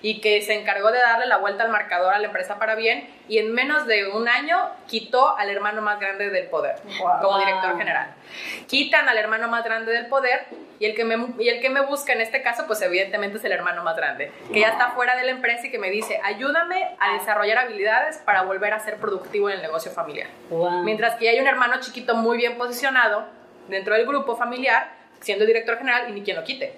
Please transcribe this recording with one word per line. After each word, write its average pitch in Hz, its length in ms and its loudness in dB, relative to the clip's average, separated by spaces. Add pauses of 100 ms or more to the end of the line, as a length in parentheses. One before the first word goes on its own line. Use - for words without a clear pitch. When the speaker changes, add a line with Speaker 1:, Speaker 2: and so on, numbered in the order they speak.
Speaker 1:
y 214 140 -2
que 208 220 4
se 214 100 -2
encargó 208 400 2
de 247 60 2
darle 240 260 4
la 226 140 4
vuelta 202 260 0
al 226 60 0
marcador 185 420 2
a 208 60 4
la 214 80 0
empresa 202 320 -4
para 220 160 0
bien, 226 340 0 (180)
y 214 120 2
en 220 160 2
menos 277 320 2
de 208 240 2
un 226 180 -2
año 311 400 2 (180)
quitó 247 520 2
al 202 100 -2
hermano 208 320 -2
más 208 180 -2
grande 196 300 -4
del 180 200 -2
poder 180 260 -2 (260)
Speaker 2:
Wow. 180 220 2
Speaker 1:
como 196 160 4
director 190 320 0
Speaker 3:
Wow. 175 80 -2
Speaker 1:
general. 170 300 -2 (600)
Quitan 285 400 4
al 233 80 4
hermano 220 320 0
más 233 160 0
grande 226 280 -2
del 233 160 -2
poder, 262 360 2 (340)
y 208 60 -2
el 214 100 0
que 226 120 0
me, 226 100 0 (260)
y 240 60 4
el 233 140 2
que 262 80 2
me 277 100 2
busca 277 320 0
en 226 80 2
este 226 220 -2
caso, 233 240 -2
pues 277 160 -2
evidentemente 196 560 0
es 240 80 -10
el 190 60 0
hermano 175 300 -2
más 165 140 -2
grande, 143 340 -4 (220)
que 214 80 4
ya 220 80 6
está 240 220 2
fuera 247 260 2
de 254 80 -4
la 262 60 0
empresa 247 380 -2
y - 20 -8
que 240 80 -6
me 196 100 -4
dice, 214 340 -2
"Ayúdame 320 680 -2 (100)
a 294 140 2
desarrollar 214 420 0
habilidades 240 640 0
para 190 240 2
volver 190 320 0
a 214 60 -4
ser 214 180 -6
productivo 202 500 -2
en 196 80 -2
el 175 60 -8
negocio 160 280 -6
familiar". 156 380 -6 (220)
Speaker 3:
Wow. 175 320 0
Speaker 1:
Mientras 214 320 -2
que 226 100 -4
ya 226 60 4
hay 247 100 2
un 269 60 2
hermano 254 340 2
chiquito - 340 -4
muy 226 220 2
bien 240 220 -2
posicionado 240 680 0 (440)
dentro 196 260 -2
del 226 120 4
grupo 262 300 -2
familiar, 247 540 0 (300)
siendo 208 240 0
el 220 40 6
director 226 300 2
general 247 320 0
y - 20 -8
ni 202 100 -10
quien 180 140 -4
lo 160 80 -6
quite. 262 340 -8